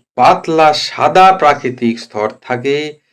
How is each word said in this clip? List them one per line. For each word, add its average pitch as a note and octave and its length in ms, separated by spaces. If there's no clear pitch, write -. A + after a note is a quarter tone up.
পাতলা D#3+ 540
সাদা D#3+ 400
প্রাকৃতিক C3 600
স্তর G#2+ 280
থাকে, B2 340